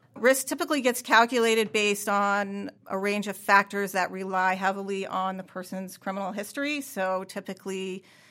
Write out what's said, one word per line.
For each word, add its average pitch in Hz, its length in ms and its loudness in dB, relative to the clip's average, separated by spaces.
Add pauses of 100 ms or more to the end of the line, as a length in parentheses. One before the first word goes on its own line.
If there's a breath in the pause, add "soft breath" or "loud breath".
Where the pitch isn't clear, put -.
(160 soft breath)
Risk 262 320 4
typically 311 320 0
gets 247 200 0
calculated 226 720 4
based 208 360 0
on 202 640 0 (160)
a 196 100 -4
range 202 300 0
of 196 80 -6
factors 202 560 4
that 185 180 0
rely 185 440 0
heavily 196 520 -2
on 190 300 -4
the 185 80 -12
person's 185 520 -10
criminal 190 360 -6
history. 277 480 -6
So 190 480 -4
typically 190 760 -8 (280 soft breath)